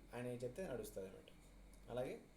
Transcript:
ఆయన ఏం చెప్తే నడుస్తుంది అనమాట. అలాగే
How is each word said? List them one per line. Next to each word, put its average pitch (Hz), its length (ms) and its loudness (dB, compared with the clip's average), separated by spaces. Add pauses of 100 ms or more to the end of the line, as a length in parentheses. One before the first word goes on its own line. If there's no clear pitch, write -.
(140)
ఆయన 123 120 4
ఏం 123 100 4
చెప్తే 127 300 2
నడుస్తుంది 104 420 2
అనమాట. - 200 -8 (600)
అలాగే 139 300 4 (160)